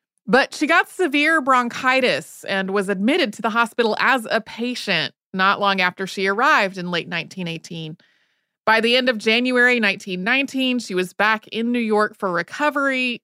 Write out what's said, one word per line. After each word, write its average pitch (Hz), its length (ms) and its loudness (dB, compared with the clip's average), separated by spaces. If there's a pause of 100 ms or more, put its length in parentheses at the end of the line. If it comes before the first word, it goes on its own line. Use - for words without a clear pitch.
(260)
But 247 280 2
she 302 140 -2
got 359 200 2
severe 311 540 0
bronchitis 254 1040 0
and 190 260 -4
was 196 160 0
admitted 214 460 0
to - 80 -16
the 226 80 -2
hospital 226 500 0
as 226 320 2
a 220 80 2
patient 220 760 -4 (200)
not 196 260 2
long 196 220 2
after 180 260 -2
she 190 200 -4
arrived 208 500 2
in 180 140 -8
late 165 180 -4
nineteen 170 380 -8
eighteen. 165 500 -12 (680)
By 220 140 4
the 233 160 2
end 254 140 2
of 233 80 0
January 247 640 2
nineteen 190 420 -2
nineteen, 262 560 -2
she 214 160 -8
was 180 160 -2
back 214 380 0
in 233 240 -4
New 247 60 0
York 214 360 0
for 190 160 -4
recovery, 262 920 -2